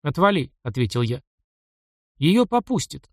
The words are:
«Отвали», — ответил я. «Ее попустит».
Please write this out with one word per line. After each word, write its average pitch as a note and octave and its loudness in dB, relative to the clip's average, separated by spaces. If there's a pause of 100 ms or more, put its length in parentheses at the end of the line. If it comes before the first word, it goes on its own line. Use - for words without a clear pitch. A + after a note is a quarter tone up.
«Отвали», — E3+ 0 (100)
ответил A#2+ -2
я. A#2+ -4 (960)
«Ее F#3+ 4
попустит». A3 -4